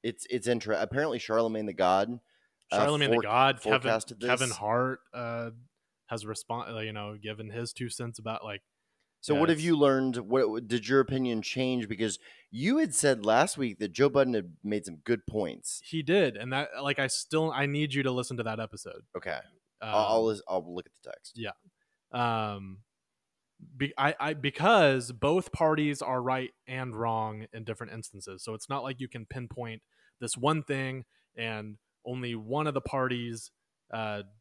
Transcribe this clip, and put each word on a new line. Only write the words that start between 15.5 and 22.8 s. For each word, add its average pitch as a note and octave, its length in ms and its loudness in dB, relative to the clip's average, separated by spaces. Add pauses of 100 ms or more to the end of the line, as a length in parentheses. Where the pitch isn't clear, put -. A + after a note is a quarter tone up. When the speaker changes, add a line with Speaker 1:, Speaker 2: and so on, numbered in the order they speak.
Speaker 2:
He D#3+ 200 -4
did, D3 340 2
and B2 160 -6
that, C#3 160 0 (140)
like, C#3 160 0
I C3+ 80 2
still, D#3+ 440 0
I C3+ 140 0
need C#3+ 300 -2
you C#3 80 2
to C3 80 2
listen B2+ 260 -4
to A#2 60 -4
that A2 160 -4
episode. G#2+ 420 -10 (160)
Speaker 1:
Okay. E2 220 -6 (420)
I'll, G#2+ 240 2
I'll A2 140 6
Speaker 2:
Um, A2+ 60 4
Speaker 1:
lis-, G#2+ 220 0
I'll F2 280 -2
look F2+ 100 -8
at - 60 -20 (100)
the - 100 -16
text. - 260 -18
Speaker 2:
Yeah. A2 140 -8 (600)
Um, G#2+ 680 -2 (960)